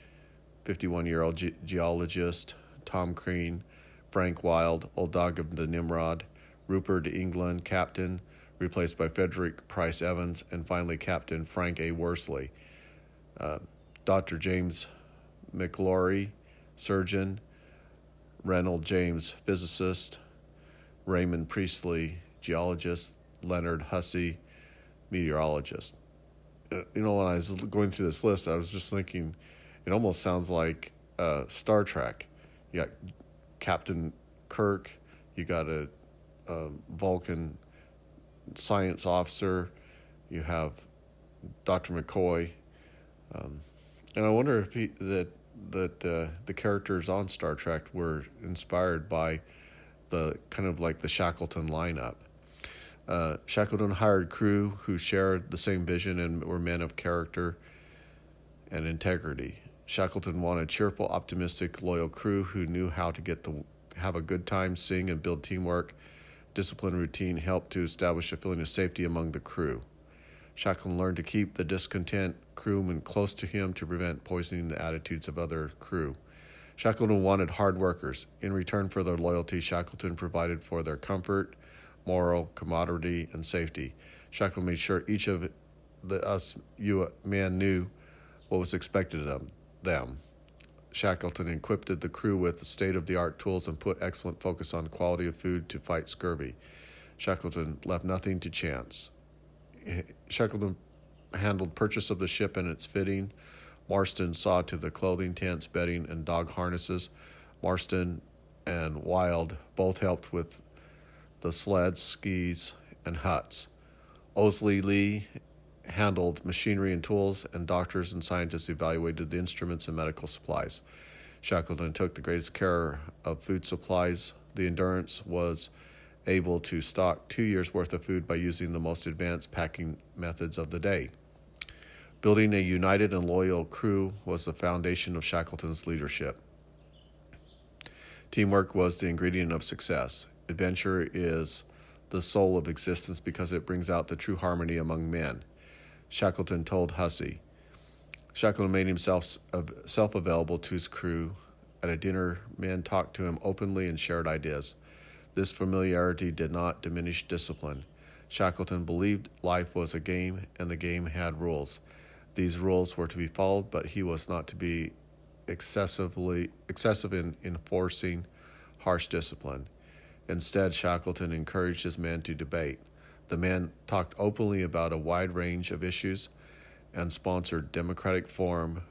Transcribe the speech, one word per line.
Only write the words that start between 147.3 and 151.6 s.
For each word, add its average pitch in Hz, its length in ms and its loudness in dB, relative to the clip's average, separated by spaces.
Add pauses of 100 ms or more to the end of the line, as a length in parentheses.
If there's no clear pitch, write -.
Shackleton 101 380 6
made 95 140 6
himself 90 380 4
s-, - 160 -4 (120)
av-, 87 220 -2 (120)
self-available 87 760 2
to 92 160 -6
his 82 120 -4
crew. 85 480 -2 (460)